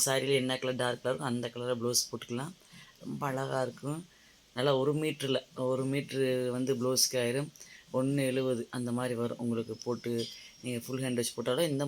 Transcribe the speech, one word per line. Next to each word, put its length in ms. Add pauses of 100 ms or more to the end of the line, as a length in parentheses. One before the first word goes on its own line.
சாரியில் 380
என்ன 200
கலர் 200
டார்க் 200
கலர் 120
இருக்கோ, 160
அந்த 240
கலரை 260
ப்ளவுஸ் 300
போட்டுக்கலாம். 420 (520)
ரொம்ப 160 (100)
அழகா 360
இருக்கும். 340 (540)
நல்லா 180 (100)
ஒரு 180
மீட்டரில், 440 (260)
ஒரு 220
மீட்ரு 360 (280)
வந்து 240
ப்ளவுஸ்க்கு 420
ஆயிரும். 260 (480)
ஒண்ணு 320
எழுபது 320 (160)
அந்த 180
மாதிரி 240
வரும் 240
உங்களுக்கு. 400
போட்டு 280 (520)
நீங்க 200
ஃபுல் 200
ஹேண்ட் 160
வச்சு 160
போட்டாலும் 360
இந்த 160